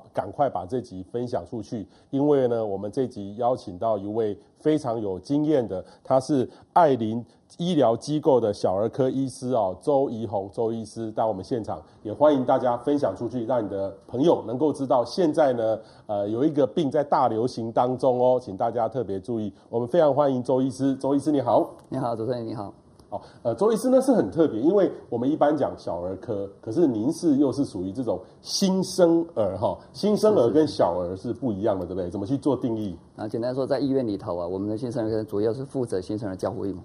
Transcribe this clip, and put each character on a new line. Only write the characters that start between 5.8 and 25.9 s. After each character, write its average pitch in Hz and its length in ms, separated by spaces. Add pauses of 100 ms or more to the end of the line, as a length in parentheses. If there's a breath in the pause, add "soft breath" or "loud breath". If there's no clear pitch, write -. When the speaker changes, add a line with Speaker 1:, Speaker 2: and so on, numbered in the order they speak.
Speaker 1:
他 131 160
是 131 300 (240 loud breath)
爱 156 240
林 113 280 (340 soft breath)
医 175 180
疗 117 200
机 151 220
构 143 220
的 107 120
小 101 220
儿 104 140
科 135 200
医 135 200
师 127 240
哦， 98 280
周 139 300
怡 113 160
红 101 240
周 113 220
医 113 140
师 110 260
到 113 160
我 110 40
们 95 120
现 120 180
场， 92 180 (220 soft breath)
也 104 100
欢 143 220
迎 127 100
大 131 140
家 123 200
分 147 200
享 110 160
出 120 140
去， 120 160
让 120 200
你 98 40
的 98 260 (140)
朋 123 140
友 147 220
能 117 140
够 147 140
知 135 140
道 123 180
现 165 280
在 147 200
呢， 110 260 (280 loud breath)
呃， 101 220
有 113 140
一 160 80
个 139 160
病 151 240
在 147 140
大 143 240
流 110 180
行 117 240
当 127 280
中 127 200
哦， 127 220
请 98 160
大 120 140
家 113 180
特 120 160
别 98 160
注 117 180
意。 104 140 (160 loud breath)
我 117 100
们 120 80
非 175 140
常 151 140
欢 139 200
迎 123 80
周 131 200
医 135 80
师， 135 260
周 139 180
医 139 40
师 139 120
你 139 120
好。 120 280 (200)
Speaker 2:
你 135 80
好， 120 180
主 110 80
持 127 80
人 120 120
你 110 100
好。 104 180 (380)
Speaker 1:
好， 101 100 (220 loud breath)
呃， 117 120
周 202 160
医 226 60
师 254 140
呢 262 100
是 262 120
很 185 180
特 156 180
别， 107 100
因 294 160
为 190 160 (200 loud breath)
我 120 80
们 127 120
一 311 60
般 147 200
讲 98 200
小 87 260